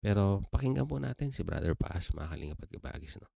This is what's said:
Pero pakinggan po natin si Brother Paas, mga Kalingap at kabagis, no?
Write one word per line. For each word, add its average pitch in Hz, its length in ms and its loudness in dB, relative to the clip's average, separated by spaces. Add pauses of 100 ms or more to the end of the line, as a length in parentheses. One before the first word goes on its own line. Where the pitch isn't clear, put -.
Pero 98 480 6
pakinggan 131 400 2
po 139 80 -2
natin 135 320 -2
si - 160 -4
Brother - 320 0
Paas, - 320 -2
mga 78 240 -2
Kalingap 76 240 -8
at - 160 -14
kabagis, - 480 -10
no? - 140 -20